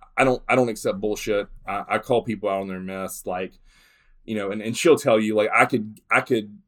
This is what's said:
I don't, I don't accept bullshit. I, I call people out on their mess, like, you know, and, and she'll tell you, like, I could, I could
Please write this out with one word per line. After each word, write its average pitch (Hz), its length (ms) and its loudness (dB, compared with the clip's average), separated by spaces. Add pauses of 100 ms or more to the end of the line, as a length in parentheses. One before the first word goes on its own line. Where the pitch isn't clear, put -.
(180)
I 131 80 6
don't, 127 240 0
I 117 60 2
don't 127 120 4
accept 110 320 -4
bullshit. 104 480 -2 (180)
I, 98 220 -6
I 107 120 0
call 117 240 0
people 104 260 -4
out 98 120 0
on 98 60 -6
their 92 140 -8
mess, 95 440 -8
like, 92 280 -6 (720)
you 110 100 -6
know, 98 160 -4
and, 107 100 -6
and 113 140 -6
she'll - 220 6
tell 117 200 4
you, 107 180 0
like, 107 200 2
I 120 100 6
could, 110 360 -4 (100)
I 120 80 4
could 104 380 -2 (100)